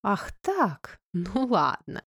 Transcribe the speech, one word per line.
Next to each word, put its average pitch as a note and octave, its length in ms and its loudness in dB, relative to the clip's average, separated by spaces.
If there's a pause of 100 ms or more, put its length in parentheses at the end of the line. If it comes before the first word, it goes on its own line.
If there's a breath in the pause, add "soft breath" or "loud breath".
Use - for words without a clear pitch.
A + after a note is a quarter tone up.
Ах G3+ 280 0 (100)
так, D4 580 -2 (140)
ну F#3+ 320 0
ладно. F3 680 0